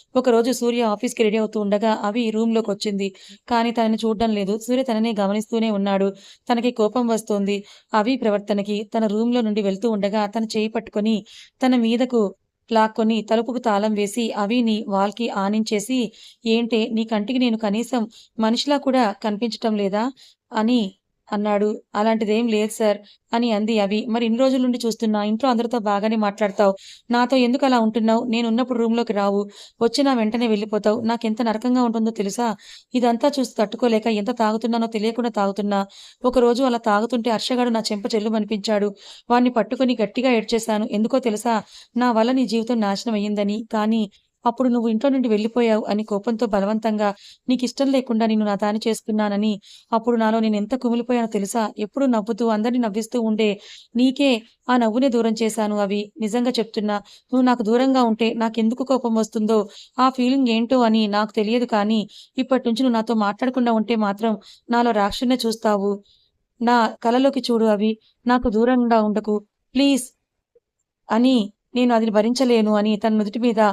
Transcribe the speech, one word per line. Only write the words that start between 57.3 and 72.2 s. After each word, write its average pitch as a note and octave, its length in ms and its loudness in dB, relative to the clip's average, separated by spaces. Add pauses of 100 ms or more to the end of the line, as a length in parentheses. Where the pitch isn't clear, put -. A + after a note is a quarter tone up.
నాకు A#3+ 180 2
దూరంగా B3+ 400 2
ఉంటే A3+ 300 2
నాకెందుకు A3+ 500 -2
కోపం B3 320 0
వస్తుందో, A3 440 0 (400)
ఆ B3+ 100 4
ఫీలింగ్ B3+ 460 2
ఏంటో A#3+ 260 2
అని A3 260 4
నాకు G#3 260 -2
తెలియదు, A3+ 320 0
కానీ G#3+ 360 0 (360)
ఇప్పటి B3+ 280 0
నుంచి A#3 180 0
నువ్వు A#3+ 140 2
నాతో A3 200 -2
మాట్లాడకుండా A#3 560 0
ఉంటే A3 220 0
మాత్రం G#3+ 400 0 (340)
నాలో A#3+ 220 2
రాక్షసునే G#3+ 480 0
చూస్తావు. G#3 540 0 (680)
నా A#3+ 160 4 (240)
కలలోకి C4 400 2
చూడు A#3 240 2
అవి, G#3+ 280 2 (320)
నాకు B3 240 2
దూరంగా A#3 540 2
ఉండకు G#3 300 -2 (420)
ప్లీజ్" C4+ 300 2 (1040)
అని, B3 280 4 (360)
"నేను B3 200 2
అది A3+ 180 2
భరించలేను" A3+ 640 2